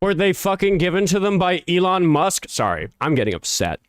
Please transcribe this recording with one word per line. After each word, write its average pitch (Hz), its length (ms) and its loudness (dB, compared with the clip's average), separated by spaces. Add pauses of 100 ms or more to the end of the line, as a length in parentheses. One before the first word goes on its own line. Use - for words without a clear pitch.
Were 196 120 0
they 185 180 2
fucking 196 460 0
given 180 280 0
to 180 120 0
them 196 200 0
by 180 280 0
Elon 180 400 2
Musk? 160 420 2
Sorry, 90 400 -2 (120)
I'm 151 140 0
getting 110 200 0
upset. 85 540 -4